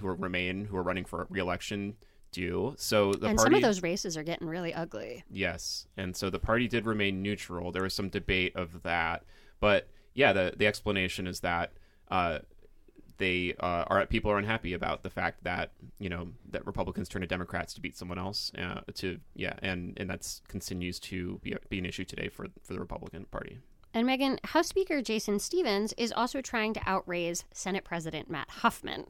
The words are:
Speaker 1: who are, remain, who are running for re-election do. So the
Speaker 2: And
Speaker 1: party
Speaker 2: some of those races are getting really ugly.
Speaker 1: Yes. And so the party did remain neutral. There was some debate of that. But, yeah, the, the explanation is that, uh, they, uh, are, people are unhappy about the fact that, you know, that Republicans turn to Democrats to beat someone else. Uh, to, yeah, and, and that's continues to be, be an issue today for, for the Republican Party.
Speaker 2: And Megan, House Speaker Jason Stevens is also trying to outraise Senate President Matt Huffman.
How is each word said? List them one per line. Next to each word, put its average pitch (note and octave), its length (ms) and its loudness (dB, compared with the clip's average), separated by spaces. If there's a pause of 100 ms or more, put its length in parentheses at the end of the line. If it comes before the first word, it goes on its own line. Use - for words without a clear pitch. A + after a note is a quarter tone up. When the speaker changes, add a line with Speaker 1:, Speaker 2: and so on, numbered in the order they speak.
Speaker 1:
who G#2 60 -4
are, F2+ 80 0
remain, F#2 520 -2
who G2+ 100 -4
are F#2 60 2
running F#2 220 0
for F2 240 -4
re-election F#2+ 680 -2 (360)
do. F2+ 460 0
So G#2 340 6
the G#2 140 2
Speaker 2:
And G#2+ 100 4
Speaker 1:
party - 20 4
Speaker 2:
some A2+ 160 10
of G#4 80 8
those G3+ 200 4
races E3+ 340 -2
are D#3 60 -4
getting E3+ 240 -4
really E3 260 -4
ugly. E3 560 -8
Speaker 1:
Yes. - 680 -4
And F#2 200 -4
so G2 140 0
the F#2+ 80 0
party A#2 300 4
did A2+ 180 2
remain G2+ 360 2
neutral. F2+ 500 -4
There F2+ 100 0
was F#2+ 100 0
some G2 160 -2
debate F#2 460 2
of F2 300 -6
that. E2 400 0 (340)
But, G2+ 300 4 (260)
yeah, B2 180 8
the, F#2 240 2
the G#2 120 6
explanation G2 580 0
is F2+ 140 -6
that, F2 320 0 (360)
uh, F2 300 2 (800)
they, F2+ 420 2
uh, F2 280 2
are, G2 180 6
people G#2+ 240 2
are G#2 80 4
unhappy G#2 340 0
about E2+ 300 -2
the F#2 80 -6
fact F#2 320 -2
that, F2 300 -2 (260)
you G2+ 100 -4
know, F2 200 -4 (240)
that - 120 -4
Republicans F#2 440 -2
turn - 120 -4
to F2+ 60 -2
Democrats F2+ 480 -4
to - 60 -16
beat E2 160 -6
someone F2+ 220 -6
else. F#2+ 380 -4
Uh, F2+ 240 -4 (140)
to, F2+ 240 -2 (160)
yeah, - 260 -4
and, F#2 380 -4
and F#2+ 100 -2
that's - 380 -6
continues F2+ 540 -4
to F#2+ 420 -6
be, G2 120 -4 (140)
be G2+ 100 -2
an F2+ 60 -2
issue F#2 200 -4
today - 240 -6
for, - 180 -10 (160)
for - 120 -8
the F#2 60 -4
Republican - 460 -10
Party. - 320 -10 (340)
Speaker 2:
And A#3 140 2
Megan, C4 380 2
House D#4+ 240 4
Speaker F4+ 340 0
Jason G#3+ 380 0
Stevens G#3+ 580 0
is A#3 140 0
also B3 280 0
trying A3 340 0
to G#3+ 60 -6
outraise F3 640 0 (100)
Senate F#3+ 320 -2
President D#3+ 460 -4
Matt - 180 -2
Huffman. - 600 0